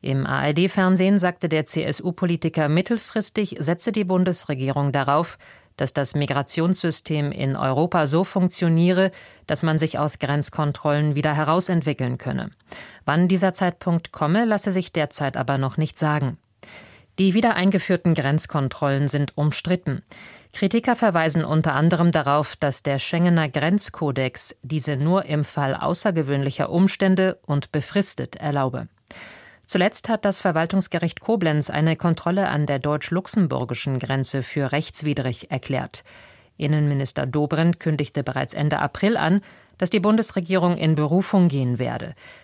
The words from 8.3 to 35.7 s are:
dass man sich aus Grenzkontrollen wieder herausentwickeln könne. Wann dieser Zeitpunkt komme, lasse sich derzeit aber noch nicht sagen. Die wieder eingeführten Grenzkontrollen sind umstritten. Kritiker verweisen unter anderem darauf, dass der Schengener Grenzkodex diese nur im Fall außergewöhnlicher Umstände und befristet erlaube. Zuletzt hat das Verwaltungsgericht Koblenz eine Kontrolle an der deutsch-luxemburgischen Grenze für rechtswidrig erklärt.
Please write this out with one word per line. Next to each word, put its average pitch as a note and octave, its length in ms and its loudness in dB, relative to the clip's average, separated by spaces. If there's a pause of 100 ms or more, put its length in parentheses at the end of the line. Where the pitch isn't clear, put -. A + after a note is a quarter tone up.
dass D3+ 160 -2
man D#3+ 160 2
sich D#3 220 0
aus D3 180 -2
Grenzkontrollen D3 960 0
wieder D3 180 0
herausentwickeln D3+ 880 0
könne. B2+ 320 -6 (540)
Wann E3+ 240 4
dieser F#3 260 2
Zeitpunkt E3+ 560 -2
komme, F#3 360 0
lasse G#3 260 0
sich F3+ 200 -2
derzeit D3 440 -2
aber C3+ 220 -2
noch C3+ 180 -2
nicht D#3 200 -2
sagen. D3 420 0 (800)
Die F#3+ 140 4
wieder A3+ 220 2
eingeführten F3+ 600 2
Grenzkontrollen C#3 920 0
sind C#3+ 300 -2
umstritten. D3+ 640 -2 (500)
Kritiker A#3 440 0
verweisen E3 500 2
unter D#3 280 2
anderem E3 380 4
darauf, D3 440 0
dass C#3 260 -2
der C#3 160 0
Schengener E3+ 500 2
Grenzkodex C#3 1120 -2
diese D3 340 -2
nur D#3+ 280 2
im D3+ 200 0
Fall C3+ 300 -2
außergewöhnlicher C#3+ 960 -2
Umstände F#3+ 760 2
und C#3+ 260 -2
befristet - 640 -2
erlaube. C3 520 -4 (760)
Zuletzt - 460 0
hat G#3+ 160 0
das G3 140 0
Verwaltungsgericht E3+ 800 0
Koblenz E3 500 0
eine D#3+ 260 2
Kontrolle F3 520 0
an D3 180 0
der C#3+ 140 0
deutsch-luxemburgischen C#3 1160 -2
Grenze C3+ 440 -2
für C3+ 300 -4
rechtswidrig C#3+ 760 -4
erklärt. - 540 -6 (540)